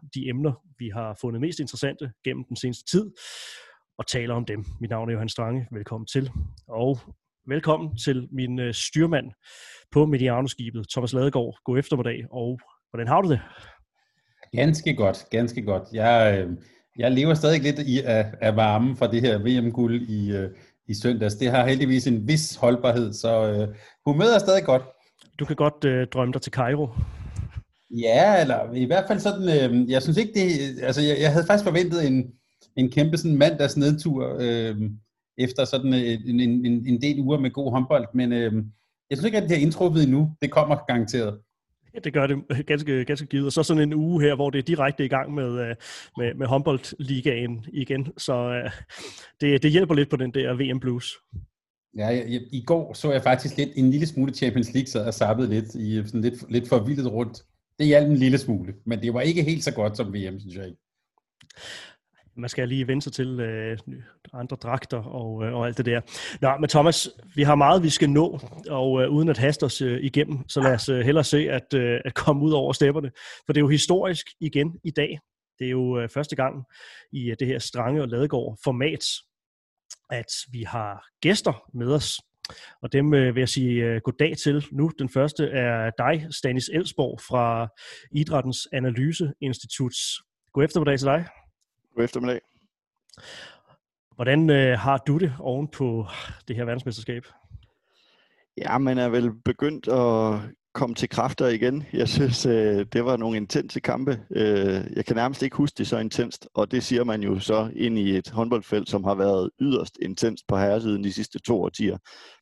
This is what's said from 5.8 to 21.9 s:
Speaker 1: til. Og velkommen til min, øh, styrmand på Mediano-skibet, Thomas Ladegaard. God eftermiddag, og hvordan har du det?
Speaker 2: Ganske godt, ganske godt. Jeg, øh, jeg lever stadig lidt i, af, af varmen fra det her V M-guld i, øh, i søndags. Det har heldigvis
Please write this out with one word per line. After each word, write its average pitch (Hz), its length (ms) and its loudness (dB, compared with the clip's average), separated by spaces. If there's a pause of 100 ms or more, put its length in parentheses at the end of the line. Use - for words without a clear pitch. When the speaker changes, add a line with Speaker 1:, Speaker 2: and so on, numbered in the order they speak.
Speaker 1:
til. 131 240 -4 (360)
Og 123 320 -2 (480)
velkommen 156 500 -2
til 127 340 -2
min, 127 280 -4
øh, 120 140 -4
styrmand 151 580 0 (600)
på 147 140 6
Mediano-skibet, 123 840 -2
Thomas 120 220 -4
Ladegaard. 131 500 0
God 127 160 0
eftermiddag, 120 520 -4
og 123 280 -6 (300)
hvordan 117 180 -6
har 156 140 4
du 190 80 0
det? 127 100 4 (1120)
Speaker 2:
Ganske 156 420 2
godt, 98 360 0
ganske 117 300 -2
godt. 98 220 -2 (100)
Jeg, 110 460 6
øh, 87 180 -4 (400)
jeg 120 140 2
lever 143 220 4
stadig 156 280 4
lidt 143 180 0
i, 135 220 0
af, 113 240 2 (160)
af 110 140 2
varmen 110 400 2
fra 117 160 0
det 117 100 2
her 117 160 2
V 120 260 2
M-guld 120 380 0
i, 107 300 -4
øh, 95 180 -2 (380)
i 107 60 -4
søndags. 107 420 0
Det 120 160 0
har 123 160 4
heldigvis 131 400 2